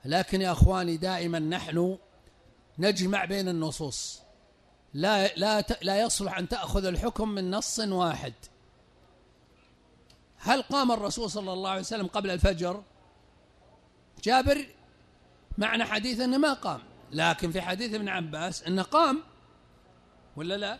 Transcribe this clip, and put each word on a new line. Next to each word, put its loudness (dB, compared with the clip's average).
لكن 0
يا 0
أخواني 4
دائمًا -2
نحن 0
نجمع 0
بين -2
النصوص، -4
لا، 2
لا 2
ت-، -4
لا 2
يصلح 0
أن -4
تأخذ -2
الحكم -2
من -2
نص -4
واحد. -2
هل 2
قام 2
الرسول -2
صلى -6
الله -4
عليه -2
وسلم -4
قبل -2
الفجر؟ 2
جابر 4
معنى 2
حديث -2
أنه 2
ما 4
قام، -4
لكن 2
في -2
حديث -4
ابن -2
عباس -4
أنه 0
قام، 4
ولا -4
لا؟ -6